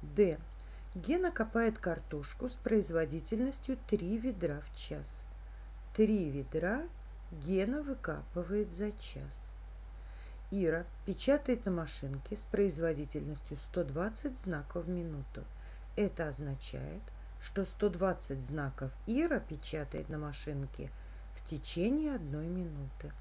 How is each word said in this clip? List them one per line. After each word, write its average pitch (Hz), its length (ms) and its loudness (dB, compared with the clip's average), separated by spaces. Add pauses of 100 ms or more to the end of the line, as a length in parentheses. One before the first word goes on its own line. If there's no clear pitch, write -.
Д. 180 360 6 (560)
Гена 330 380 2
копает 220 460 4
картошку 160 720 -2
с 247 60 2
производительностью 208 1200 2 (120)
три 208 300 4
ведра 175 420 0
в - 160 -10
час. - 480 -6 (720)
Три 208 340 6
ведра 160 520 0 (500)
Гена 190 500 2
выкапывает 180 920 0
за 202 200 0
час. - 600 -6 (1000)
Ира 175 340 4 (220)
печатает 262 580 4
на 196 60 4
машинке 139 640 -2
с - 80 -6
производительностью 151 1120 2
сто 170 280 2
двадцать 202 520 0
знаков 165 480 -2
в 160 40 -4
минуту. 165 560 -2 (520)
Это 185 320 2
означает, 139 760 -4 (380)
что - 240 0
сто - 240 2
двадцать 170 540 2
знаков 135 500 -2 (140)
Ира 285 340 4
печатает 147 680 -4
на 156 80 -2
машинке 139 720 -4 (440)
в - 80 -10
течение 254 720 2
одной 151 340 -2
минуты. 151 720 -4